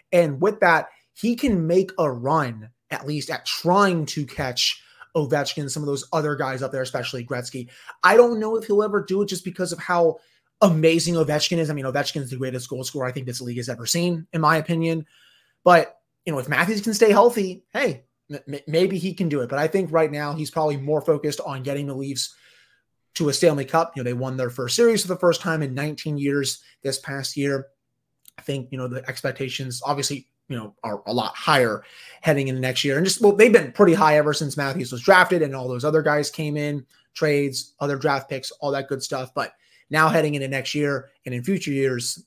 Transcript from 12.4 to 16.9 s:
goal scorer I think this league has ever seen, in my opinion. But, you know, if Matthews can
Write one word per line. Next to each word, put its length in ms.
goal 160
scorer 220
I 60
think 120
this 160
league 160
has 140
ever 160
seen, 480
in 80
my 160
opinion. 480
But, 320
you 80
know, 40
if 120
Matthews 320
can 100